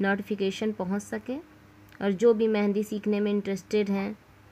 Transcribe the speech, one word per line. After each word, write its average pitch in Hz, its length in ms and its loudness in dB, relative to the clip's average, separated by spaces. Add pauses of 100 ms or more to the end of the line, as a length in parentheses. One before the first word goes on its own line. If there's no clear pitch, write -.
notification 196 720 0
पहुंच 202 300 -4
सके। 220 360 -8 (680)
और 202 80 2
जो 226 220 6
भी 220 140 2
मेहंदी 208 360 2
सीखने 208 360 -2
में 208 120 0
interested 202 580 -2
हैं 196 280 -2 (340)